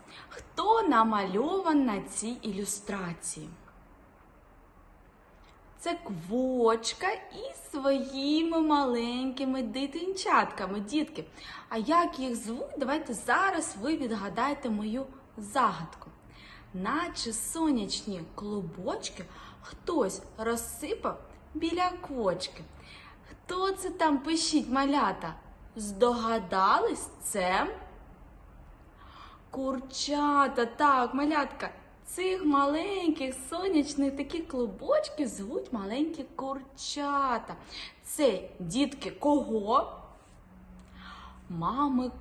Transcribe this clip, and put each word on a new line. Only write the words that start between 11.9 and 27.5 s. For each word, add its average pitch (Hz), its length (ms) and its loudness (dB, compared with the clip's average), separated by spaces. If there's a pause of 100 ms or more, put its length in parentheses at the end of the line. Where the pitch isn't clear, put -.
їх 254 160 -2
звуть? 226 420 -6
Давайте 277 360 -2
зараз 339 680 2
ви 302 160 0
відгадаєте 233 720 -2
мою 214 360 -2 (320)
загадку. 202 720 -2 (640)
Наче 233 600 -4
сонячні 220 880 -2 (140)
клубочки 202 920 -6 (360)
хтось - 600 -2 (160)
розсипав 233 840 -4 (340)
біля 330 360 0
квочки. 220 720 -2 (680)
Хто 370 420 -2
це 370 180 -4
там, 311 280 2
пишіть, 302 520 0
малята? 254 640 2 (460)
Здогадались, 226 1300 2 (160)
це 190 440 2 (1800)